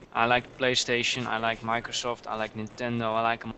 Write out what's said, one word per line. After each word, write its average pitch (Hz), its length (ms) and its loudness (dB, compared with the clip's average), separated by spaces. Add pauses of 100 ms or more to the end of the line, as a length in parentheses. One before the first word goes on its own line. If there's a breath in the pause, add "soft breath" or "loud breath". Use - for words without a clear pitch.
(120)
I 117 140 4
like 123 320 4
PlayStation, 123 720 2
I 110 100 0
like 113 240 0
Microsoft, 113 640 -4
I 110 80 -4
like 110 180 -4
Nintendo, 113 640 -2
I 113 60 2
like 113 240 2
'em 113 120 -8